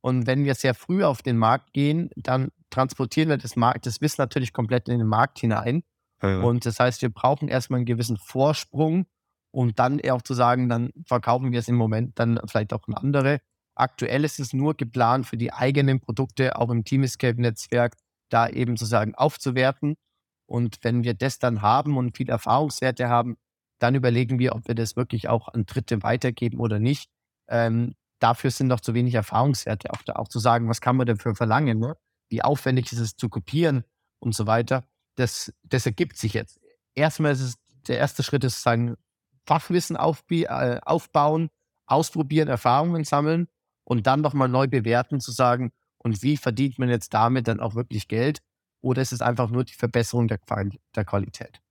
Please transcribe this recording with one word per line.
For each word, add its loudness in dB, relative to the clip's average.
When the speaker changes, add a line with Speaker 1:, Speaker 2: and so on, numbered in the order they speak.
Speaker 1:
Und 0
wenn 2
wir 0
sehr 0
früh -2
auf 0
den 0
Markt 2
gehen, 0
dann -2
transportieren 0
wir 2
das -8
Markt, 2
das -6
Wissen -2
natürlich -2
komplett -2
in 0
den 2
Markt 2
hinein. 0
Speaker 2:
Ja. 2
Speaker 1:
Und 2
das -2
heißt, 2
wir 0
brauchen 0
erstmal -2
einen -2
gewissen -2
Vorsprung, 0
um 0
dann 2
eher 0
auch -4
zu -6
sagen, 4
dann -2
verkaufen 0
wir 0
es -6
im 2
Moment 0
dann 2
vielleicht -2
auch -6
an -2
andere. 0
Aktuell 0
ist -4
es -6
nur 0
geplant, 0
für -8
die -4
eigenen 2
Produkte -2
auch 0
im 0
Team 2
Escape 0
Netzwerk 0
da 4
eben -2
sozusagen 0
aufzuwerten. 0
Und -4
wenn 0
wir -2
das -4
dann 0
haben 2
und -2
viel -4
Erfahrungswerte 0
haben, 0
dann 2
überlegen 2
wir, 2
ob -8
wir -2
das -4
wirklich -4
auch 0
an -2
Dritte -4
weitergeben -2
oder -2
nicht. -2
Ähm, 0
dafür 2
sind -2
noch 2
zu -4
wenig 0
Erfahrungswerte 0
auch -10
da, -8
auch -6
zu -4
sagen, 2
was -2
kann 2
man 2
dafür 0
verlangen, 2
ne? -4
Wie -4
aufwendig 0
ist -4
es -4
zu -4
kopieren 0
und -4
so -2
weiter. 0
Das, -4
das -2
ergibt -4
sich -4
jetzt. -8
Erstmal 0
ist -2
es, -6
der -2
erste 0
Schritt -2
ist 0
sozusagen 0
Fachwissen 0
aufbi-, -2
äh, -2
aufbauen, 0
ausprobieren, 2
Erfahrungen 2
sammeln 0
und 0
dann 4
nochmal 2
neu 2
bewerten, 0
zu -10
sagen, 2
und -2
wie 2
verdient -2
man 0
jetzt -2
damit 2
dann -2
auch -4
wirklich -6
Geld? 0
Oder 0
ist -4
es -6
einfach 0
nur 0
die -20
Verbesserung 0
der -2
Qual-, -6
der -2
Qualität? -6